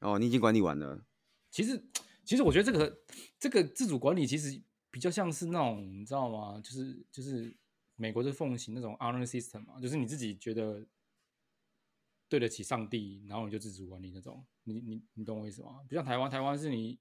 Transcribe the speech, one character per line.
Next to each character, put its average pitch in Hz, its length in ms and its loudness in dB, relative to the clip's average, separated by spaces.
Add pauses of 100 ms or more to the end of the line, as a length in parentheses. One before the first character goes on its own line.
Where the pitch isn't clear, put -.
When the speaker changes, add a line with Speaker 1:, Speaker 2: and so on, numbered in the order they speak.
Speaker 1:
哦， 101 160 4
你 110 100 6
已 117 40 4
经 123 100 6
管 110 140 8
理 113 60 8
完 78 180 4
了。 71 240 -8 (480)
Speaker 2:
其 - 140 0
实， 240 180 -2 (420)
其 233 120 2
实 269 80 6
我 226 80 8
觉 190 100 8
得 - 20 6
这 254 60 6
个， 151 300 2 (400)
这 285 100 0
个 196 140 6
自 196 200 -2
主 160 140 2
管 139 160 6
理 170 120 4
其 131 100 0
实 139 240 -4 (300)
比 123 100 -12
较 180 100 2
像 175 220 0
是 165 140 -4
那 170 120 0
种， 117 240 2 (180)
你 104 40 -10
知 117 80 -8
道 135 160 0
吗？ 107 340 -6
就 - 80 -16
是， 131 400 -8
就 135 120 -12
是 120 340 -6 (400)
美 110 160 -4
国 117 100 0
就 135 100 0
奉 131 240 -2
行 113 180 -8
那 123 60 -6
种 113 180 -6
honor 123 260 -2
system 117 400 -8
嘛， - 160 -18
就 127 80 -4
是 147 80 -2
你 127 100 0
自 135 100 -6
己 110 200 -4
觉 110 160 -6
得 107 320 -4 (1400)
对 151 120 2
得 117 80 2
起 - 140 -6
上 110 260 -2
帝， 101 400 -6
然 101 100 -6
后 113 60 -4
你 104 80 -6
就 110 60 -4
自 107 140 -8
主 92 140 -12
管 92 160 -14
理 92 100 -12
那 92 80 -14
种。 127 240 -18 (200)
你， 113 160 -6
你， 110 220 -10 (120)
你 110 100 -10
懂 110 160 -6
我 107 60 -10
意 104 40 -10
思 - 120 -16
吗？ - 260 -18
不 135 60 -10
像 165 100 -2
台 123 140 0
湾， 131 120 0
台 135 100 -2
湾 139 180 0
是 151 120 -2
你 117 300 -4